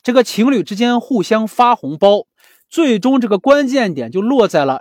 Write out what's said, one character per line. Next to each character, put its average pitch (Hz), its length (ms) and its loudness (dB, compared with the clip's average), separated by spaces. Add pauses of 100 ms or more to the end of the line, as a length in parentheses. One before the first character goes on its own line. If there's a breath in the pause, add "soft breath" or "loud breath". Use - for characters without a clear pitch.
这 247 120 -4
个 247 100 4
情 226 260 -2
侣 247 140 0
之 202 140 -12
间 240 240 0
互 233 200 -2
相 220 240 -2
发 240 300 0
红 143 220 -10
包， 202 280 2 (440 soft breath)
最 262 300 0
终 262 200 0
这 240 80 -2
个 208 100 0
关 277 300 2
键 240 260 -2
点 120 160 -8
就 180 120 -6
落 233 260 2
在 160 160 0
了 135 180 -2